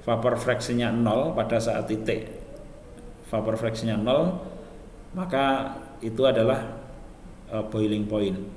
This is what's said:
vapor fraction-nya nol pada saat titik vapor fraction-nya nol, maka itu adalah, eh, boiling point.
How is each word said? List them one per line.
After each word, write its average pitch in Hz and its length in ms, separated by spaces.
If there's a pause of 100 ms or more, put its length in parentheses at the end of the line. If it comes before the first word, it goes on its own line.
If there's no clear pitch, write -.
vapor 120 320
fraction-nya 120 560
nol 117 400
pada 113 320
saat 110 240
titik 107 400 (1040)
vapor 110 240
fraction-nya 113 400
nol, 143 400 (800)
maka 135 640 (240)
itu 113 240
adalah, 120 320 (880)
eh, 107 160
boiling 107 400
point. 104 320 (220)